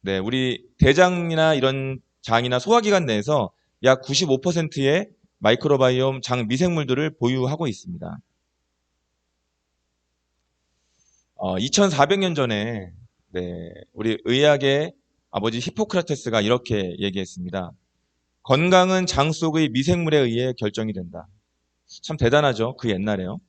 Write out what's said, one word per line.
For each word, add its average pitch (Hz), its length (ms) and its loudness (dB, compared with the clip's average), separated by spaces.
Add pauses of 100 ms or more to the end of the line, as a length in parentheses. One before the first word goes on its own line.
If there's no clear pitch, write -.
네, 95 180 -4
우리 123 480 -4 (100)
대장이나 165 760 4
이런 135 440 -2 (220)
장이나 123 380 0
소화기관 202 460 2
내에서 113 440 0 (340)
약 131 180 4
구십오 139 400 0
퍼센트의 151 640 0 (300)
마이크로바이옴 131 840 2
장 123 280 -2
미생물들을 151 680 0
보유하고 131 480 -2
있습니다. 87 540 -10 (3250)
어, 92 220 -4
이천사백 156 600 2
년 185 160 -2
전에, 110 560 -4 (400)
네, 87 400 -8 (220)
우리 107 320 -2
의학의 143 680 2 (400)
아버지 113 280 -4
히포크라테스가 160 840 -2
이렇게 104 580 -2
얘기했습니다. 90 720 -6 (720)
"건강은 180 640 4
장 151 260 0
속의 156 380 0
미생물에 151 480 0
의해 123 400 0
결정이 110 340 -4
된다." 90 380 -12 (720)
참 156 140 -8
대단하죠. 131 580 2
그 117 140 -4
옛날에요. 101 580 -4